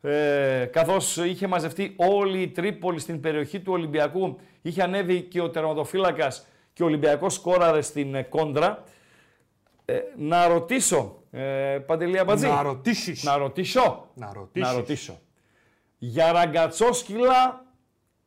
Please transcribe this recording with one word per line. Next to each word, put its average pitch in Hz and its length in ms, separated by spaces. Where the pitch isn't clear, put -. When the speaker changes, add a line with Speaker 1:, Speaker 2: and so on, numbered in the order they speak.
Speaker 1:
ε, 143 720
καθώς 165 440
είχε 175 300
μαζευτεί 185 500
όλη 190 460
η 180 60
Τρίπολη 175 500
στην 156 220
περιοχή 151 400
του 185 120
Ολυμπιακού, 156 680
είχε 175 200
ανέβει 185 400
και 180 180
ο 165 100
τερματοφύλακας 156 960
και - 100
ο 175 40
Ολυμπιακός 151 480
σκόραρε 170 460
στην, 139 340
ε, 135 80
κόντρα. 156 600
Ε, - 160
να 165 300
ρωτήσω, 170 840
ε, 135 560
Παντελή 170 320
Αμπατζή. 190 280
Speaker 2:
Να 143 160
ρωτήσεις. 143 600
Speaker 1:
Να 143 140
ρωτήσω. 180 760
Speaker 2:
Να 107 180
ρωτήσεις. 101 360
Speaker 1:
Να 127 60
ρωτήσω. 123 460
Για 156 340
ραγκατσόσκυλα 214 1300